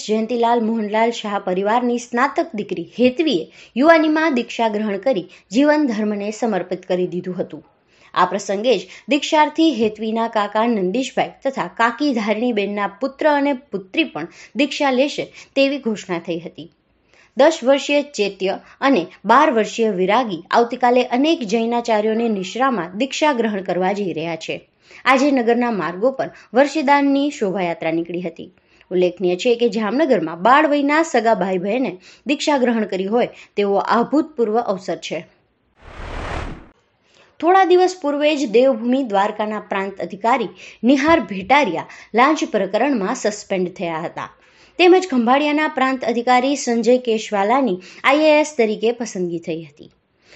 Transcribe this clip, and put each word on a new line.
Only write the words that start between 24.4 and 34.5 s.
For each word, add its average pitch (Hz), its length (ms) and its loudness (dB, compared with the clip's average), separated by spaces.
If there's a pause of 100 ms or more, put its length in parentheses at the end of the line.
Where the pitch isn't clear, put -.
આજે 269 260 4
નગરના 240 400 2
માર્ગો 185 400 -2
પર 254 180 -6 (240)
વર્ષદાનની 285 800 2
શોભાયાત્રા 175 600 -4
નીકળી 170 300 -4
હતી. 165 300 -10 (400)
ઉલ્લેખનીય 180 440 0
છે 233 200 0
કે 233 140 2
જામનગરમાં 202 720 0
બાળ 277 260 4
વયના 294 360 2
સગા 226 300 0
ભાઈ 190 240 0
બહેને 202 400 -4 (300)
દીક્ષા 294 300 0
ગ્રહણ 233 280 0
કરી 190 200 -4
હોય 220 240 0 (280)
તેવો 202 180 2
અભૂતપૂર્વ 233 840 0